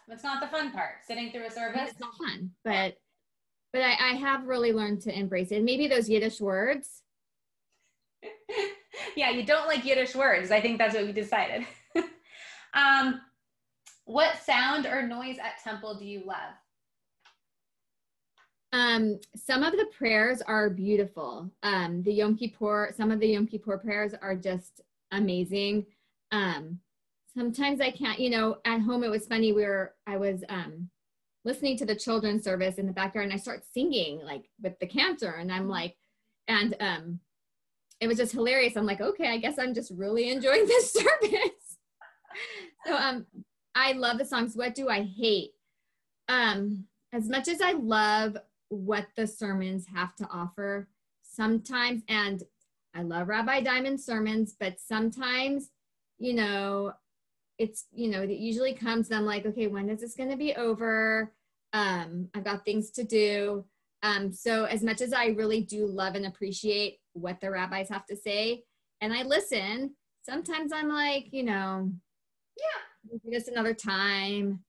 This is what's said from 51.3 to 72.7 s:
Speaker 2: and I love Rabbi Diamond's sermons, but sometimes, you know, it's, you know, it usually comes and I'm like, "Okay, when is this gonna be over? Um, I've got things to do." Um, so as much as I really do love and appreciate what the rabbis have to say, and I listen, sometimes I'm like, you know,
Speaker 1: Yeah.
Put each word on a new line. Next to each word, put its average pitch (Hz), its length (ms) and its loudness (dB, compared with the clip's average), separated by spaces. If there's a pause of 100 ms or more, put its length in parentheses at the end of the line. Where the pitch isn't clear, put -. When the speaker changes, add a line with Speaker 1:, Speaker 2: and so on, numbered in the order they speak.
Speaker 2:
and 202 340 0 (520)
I 170 80 -6
love 170 260 -2
Rabbi 226 320 2
Diamond's 262 460 0
sermons, 220 520 0
but 185 220 -6
sometimes, 254 880 -2 (500)
you 247 140 -2
know, 202 640 0 (640)
it's, 220 340 -4
you 233 160 -2
know, 196 140 0
it 196 80 0
usually 226 420 0
comes 226 380 0
and 220 80 0
I'm 214 80 2
like, 208 180 -2
"Okay, 214 220 -2
when 202 240 -2
is 220 100 -4
this 233 140 -10
gonna 262 240 -4
be 294 160 0
over? 220 800 0 (400)
Um, 180 600 -2
I've 202 100 -6
got 202 200 -4
things 214 280 -2
to 247 120 -4
do." 208 640 2 (360)
Um, 202 300 0
so 220 320 0
as 214 180 0
much 220 200 0
as 247 100 -2
I 247 140 2
really 220 340 2
do 208 260 -2
love 190 280 -2
and 196 100 -4
appreciate 202 760 -2 (120)
what 180 280 -6
the 196 100 -4
rabbis 190 400 -4
have 196 160 -8
to 202 100 -8
say, 220 460 -2 (400)
and 214 100 -2
I 247 120 -2
listen, 269 720 0 (280)
sometimes 311 500 -4
I'm 311 160 -2
like, 294 460 0
you 262 80 -2
know, 190 500 -2 (640)
Speaker 1:
Yeah. 622 240 -4 (240)